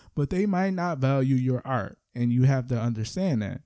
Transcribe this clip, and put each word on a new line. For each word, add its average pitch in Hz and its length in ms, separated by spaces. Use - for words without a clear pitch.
but 143 160
they 185 160
might 190 280
not 175 240
value 135 380
your 127 280
art, 123 340
and 120 180
you 127 120
have 135 240
to 120 120
understand 117 600
that. 98 240